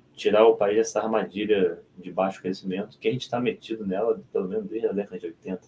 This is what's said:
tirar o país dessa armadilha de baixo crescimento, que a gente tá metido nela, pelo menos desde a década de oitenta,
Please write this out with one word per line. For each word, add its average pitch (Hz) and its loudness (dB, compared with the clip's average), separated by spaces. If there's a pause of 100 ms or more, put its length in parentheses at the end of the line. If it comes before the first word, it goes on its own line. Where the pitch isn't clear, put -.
(140)
tirar 104 6
o 110 8
país 104 2
dessa 110 0
armadilha 101 0 (180)
de 90 -14
baixo 95 -2
crescimento, 95 -6
que - -2
a 117 2
gente 127 -6
tá 120 -2
metido 113 -4
nela, 101 0 (100)
pelo 98 -2
menos 101 -4
desde 110 -2
a 98 -4
década 98 -6
de - -10
oitenta, - -10